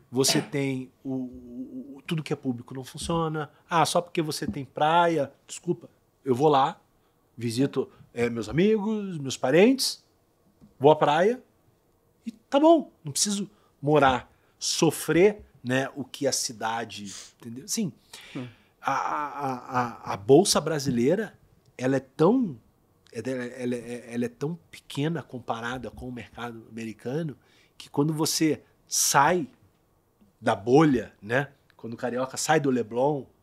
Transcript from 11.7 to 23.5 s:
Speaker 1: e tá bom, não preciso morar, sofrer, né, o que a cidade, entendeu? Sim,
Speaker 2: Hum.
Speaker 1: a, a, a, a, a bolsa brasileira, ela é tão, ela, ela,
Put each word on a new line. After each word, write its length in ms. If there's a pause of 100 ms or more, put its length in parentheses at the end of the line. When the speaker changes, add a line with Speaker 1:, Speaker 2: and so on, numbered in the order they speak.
Speaker 1:
e 60
tá 280
bom, 320 (140)
não 80
preciso 380 (300)
morar, 520 (260)
sofrer, 840 (220)
né, 300
o 100
que 220
a 60
cidade, 800 (260)
entendeu? 300
Sim, 240 (420)
Speaker 2:
Hum. 140 (320)
Speaker 1:
a, 120
a, 340
a, 280
a, 580
a 40
bolsa 440
brasileira, 800 (400)
ela 180
é 40
tão, 580 (540)
ela, 160
ela, 480